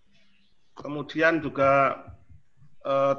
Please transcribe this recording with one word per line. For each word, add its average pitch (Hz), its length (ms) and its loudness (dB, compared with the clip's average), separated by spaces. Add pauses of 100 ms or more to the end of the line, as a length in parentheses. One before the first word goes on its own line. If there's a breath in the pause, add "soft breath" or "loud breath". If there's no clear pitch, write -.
(800)
kemudian 151 640 -2
juga, 135 600 2 (760)
eh, 139 400 0